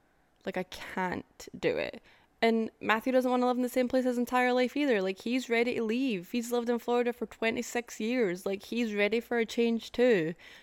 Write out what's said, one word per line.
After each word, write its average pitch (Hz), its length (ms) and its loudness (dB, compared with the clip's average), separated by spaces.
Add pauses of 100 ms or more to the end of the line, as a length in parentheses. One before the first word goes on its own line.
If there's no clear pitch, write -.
(460)
Like, 190 100 -4
I 185 80 -2
can't - 840 -6 (100)
do 135 180 2
it. - 240 -4 (420)
And 226 360 2
Matthew 220 320 0
doesn't 254 200 4
wanna 247 160 2
live 247 100 2
in 254 60 -2
the 247 80 -2
same 254 180 0
place 262 160 2
his 247 140 0
entire 247 340 2
life 254 240 2
either. 269 240 2
Like, 190 200 -2
he's 247 280 -2
ready 240 280 2
to 233 60 -2
leave. 226 480 -2
He's 240 220 -2
lived 240 160 0
in 240 100 0
Florida 240 360 0
for - 100 -6
twenty-six 233 760 -4
years. 214 440 0
Like, 196 200 -4
he's 226 280 -2
ready 208 280 2
for 240 180 -4
a 226 80 2
change 233 460 0
too. 196 420 4 (280)